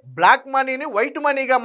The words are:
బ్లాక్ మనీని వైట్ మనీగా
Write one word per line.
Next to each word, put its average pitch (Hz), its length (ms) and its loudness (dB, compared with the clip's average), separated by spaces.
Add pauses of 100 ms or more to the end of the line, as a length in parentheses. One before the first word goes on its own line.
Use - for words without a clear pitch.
(200)
బ్లాక్ 262 360 4
మనీని 262 300 -2 (120)
వైట్ 285 280 -2
మనీగా 262 380 0